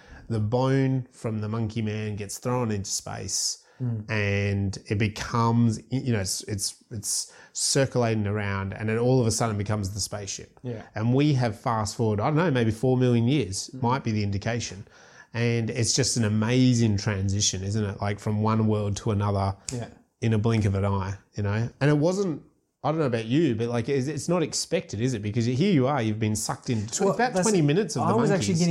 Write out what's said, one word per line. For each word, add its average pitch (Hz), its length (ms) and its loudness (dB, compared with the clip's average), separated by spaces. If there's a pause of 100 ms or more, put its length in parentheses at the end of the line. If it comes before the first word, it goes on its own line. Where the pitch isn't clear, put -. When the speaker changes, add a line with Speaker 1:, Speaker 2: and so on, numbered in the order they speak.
(280)
Speaker 1:
the 110 120 -2
bone 131 720 2
from 110 280 -6
the 107 80 -4
monkey 110 320 -2
man 107 360 -4
gets 98 220 -10
thrown 123 320 -2
into 101 200 -4
space - 720 -6 (180)
Speaker 2:
Mm. 113 300 -4
Speaker 1:
and 101 640 0 (120)
it 107 100 0
becomes, 117 800 2 (140)
you 127 200 -2
know, 110 60 2
it's, 95 300 -4
it's, - 420 -6
it's - 420 -6 (200)
circulating 117 720 0
around 98 460 -2
and 107 180 -4
it 110 80 0
all 127 220 4
of 113 80 4
a - 20 2
sudden 110 260 0
becomes 104 380 -2
the 104 60 -6
spaceship. - 640 -10
Speaker 2:
Yeah. 113 180 -8 (140)
Speaker 1:
And 117 180 2
we 147 200 4
have 120 260 0
fast 110 340 -2
forward, 110 240 0
I 107 80 0
don't 151 120 0
know, 175 120 2
maybe 120 220 2
four 127 240 2
million 123 320 4
years 117 440 -2
Speaker 2:
Mm. 131 100 -6
Speaker 1:
might 123 200 2
be - 80 -2
the 107 140 0
indication. 107 600 -4 (480)
And 117 380 0
it's 117 240 0
just - 220 2
an 120 80 2
amazing 117 720 4
transition, 98 640 0
isn't 104 220 -2
it? 101 160 -6
Like, 104 180 -2
from 107 240 -2
one 110 240 4
world 104 300 0
to - 160 -2
another 98 420 0 (180)
Speaker 2:
Yeah. 117 140 -8 (360)
Speaker 1:
in 117 100 2
a 110 60 2
blink 110 260 2
of 98 100 2
an 98 100 0
eye, 98 300 -2 (220)
you 107 80 -4
know? 107 240 -2 (120)
And 139 80 4
it 151 100 4
wasn't, 180 440 0 (420)
I 139 80 0
don't 160 80 -2
know 147 60 2
about 117 180 -2
you, 127 320 2
but, 117 120 -2
like, 120 200 -2
it's, 135 180 0
it's 147 220 -6
not 175 120 2
expected, - 600 -4
is 131 120 0
it? 110 80 -4
Because 107 260 0
here 135 260 2
you 131 160 4
are, 143 120 0
you've 110 200 -2
been 107 160 0
sucked 135 340 -6
into 107 160 -2
tw-, - 200 -4
Speaker 2:
Well, 196 80 2
Speaker 1:
about 240 200 0
Speaker 2:
that's 185 140 2
Speaker 1:
twenty 202 120 4
minutes 156 360 2
of 127 60 -2
Speaker 2:
I 170 100 2
Speaker 1:
the 208 40 4
Speaker 2:
was 226 140 2
actually 196 240 2
Speaker 1:
monkeys. 170 160 4